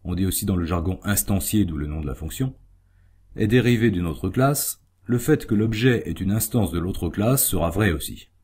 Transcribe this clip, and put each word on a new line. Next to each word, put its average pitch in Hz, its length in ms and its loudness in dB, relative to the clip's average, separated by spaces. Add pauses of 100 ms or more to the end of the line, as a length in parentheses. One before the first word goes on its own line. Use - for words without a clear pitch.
on 87 120 -4
dit 95 100 0
aussi 92 200 -2
dans 98 100 0
le 87 100 0
jargon 90 380 -2
instancié, 101 600 0
d'où 82 140 -2
le 73 100 -4
nom 76 140 -6
de 73 60 -6
la 65 80 -4
fonction, 131 400 -4 (800)
est 110 120 0
dérivée 117 420 4
d'une 90 160 0
autre 87 240 -4
classe, 135 540 -2 (220)
le 120 120 0
fait 147 280 2
que 110 100 0
l'objet 110 540 2
est 85 100 -6
une 92 120 0
instance 107 400 0
de 85 80 -2
l'autre 87 300 -2
classe 113 380 2
sera 85 220 2
vrai 95 220 2
aussi. 67 380 -6 (140)